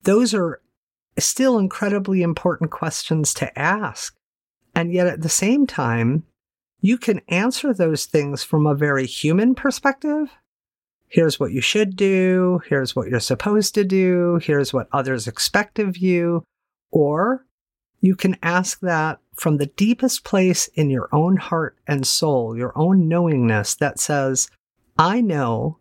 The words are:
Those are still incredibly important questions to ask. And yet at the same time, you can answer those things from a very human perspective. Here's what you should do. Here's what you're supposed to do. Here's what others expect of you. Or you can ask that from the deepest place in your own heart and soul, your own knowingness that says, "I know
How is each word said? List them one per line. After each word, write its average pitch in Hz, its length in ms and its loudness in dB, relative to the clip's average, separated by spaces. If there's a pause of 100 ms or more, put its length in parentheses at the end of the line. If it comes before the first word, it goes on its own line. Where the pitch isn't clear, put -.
Those 214 320 2
are 170 260 -4 (560)
still 254 420 2
incredibly 196 640 -2
important 170 500 -2
questions 156 640 -4
to - 220 -6
ask. 165 600 -4 (580)
And 170 180 -2
yet 180 140 2
at 160 160 -2
the 160 60 -2
same 247 360 2
time, 120 600 0 (560)
you 233 180 2
can 208 300 0
answer 233 440 -2
those 160 320 0
things 143 380 -2
from 151 240 2
a 143 80 2
very 139 320 0
human 196 480 0
perspective. 277 760 -2 (800)
Here's 160 320 2
what 107 140 -4
you 127 80 -2
should 208 340 0
do. 185 760 2
Here's 135 280 -2
what 113 120 -4
you're 120 120 0
supposed - 540 0
to 202 100 2
do. 180 580 2
Here's 143 300 0
what 131 200 -2
others 131 360 -2
expect - 500 -2
of 190 180 -2
you. 170 460 0 (480)
Or 170 560 2 (540)
you 190 160 4
can 185 260 -2
ask 180 380 -2
that 160 400 -2 (160)
from 151 220 0
the 143 80 0
deepest 226 580 0
place 185 500 2
in 151 160 0
your 131 220 -2
own 175 240 2
heart 165 400 -4 (100)
and 139 200 -2
soul, 123 500 0
your 123 200 -6
own 175 300 4
knowingness 139 720 2
that - 240 -2
says, 135 500 -2 (480)
"I 190 220 2
know 143 600 -2